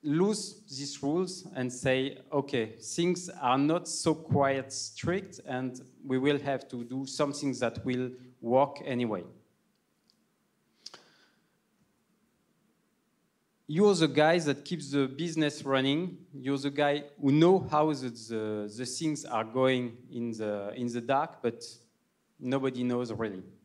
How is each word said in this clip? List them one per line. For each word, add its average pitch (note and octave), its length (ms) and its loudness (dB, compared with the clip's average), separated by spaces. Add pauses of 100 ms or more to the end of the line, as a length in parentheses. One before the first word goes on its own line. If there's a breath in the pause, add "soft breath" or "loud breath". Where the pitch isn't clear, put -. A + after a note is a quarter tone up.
lose F#3+ 600 0
these C#3 340 -10
rules F3 520 -2
and B2+ 180 -4
say, C3 460 0 (120)
"Okay, C3+ 480 -2
things F3 520 -2 (100)
are C3 160 4
not D#3 320 2
so - 260 0
quite C#3 560 0
strict, - 760 -6
and B2+ 340 -6 (240)
we C3 140 0
will C#3+ 200 4
have C#3 300 -4
to A#2+ 160 -8
do C3 220 -6
something C#3+ 480 -2
that A#2 320 -2
will B2+ 240 0 (320 loud breath)
work C3 420 2
anyway." A#2 400 -2 (4000 loud breath)
You're G3 280 6
the D#3+ 140 4
guy D3+ 320 6
that C#3+ 220 0
keeps D3 280 -8
the C#3 180 2
business D3+ 560 -2
running. C#3 540 2 (160)
You're C3+ 240 -2
the C#3 120 -2
guy C#3+ 340 2 (140)
who C#3 140 4
know E3 280 8
how D3+ 340 2
the, B2+ 160 -6
the, A2 640 -6
the B2+ 80 -6
things D3+ 400 -4
are A2+ 180 -2
going B2 540 0 (160)
in A#2 200 -4
the, G#2 440 -4
in B2 120 -4
the A#2+ 120 -4
dark, C#3 400 -2
but - 240 -4 (720)
nobody B2+ 460 -2
knows B2 260 0
really. G2+ 320 -4 (220)